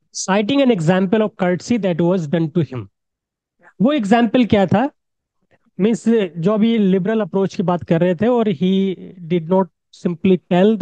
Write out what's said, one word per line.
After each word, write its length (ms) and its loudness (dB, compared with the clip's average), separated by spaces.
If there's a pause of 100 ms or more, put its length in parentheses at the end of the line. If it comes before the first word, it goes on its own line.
(120)
citing 520 0
an 80 4
example 500 2
of 140 -4
courtesy 500 -2
that 160 -2
was 320 0
done 240 0
to 60 2 (100)
him। 120 -10 (960)
वो 120 2
एग्जांपल 600 2
क्या 140 2
था? 220 0 (920)
मीन्स 300 0
जो 440 0
अभी 240 2
लिबरल 440 0
अप्रोच 340 -4
की 80 -4
बात 260 -2
कर 120 2
रहे 200 2
थे 60 0
और 220 0
he 220 -2 (640)
did 200 -4
not 160 0 (340)
simply 340 0 (160)
tell 280 4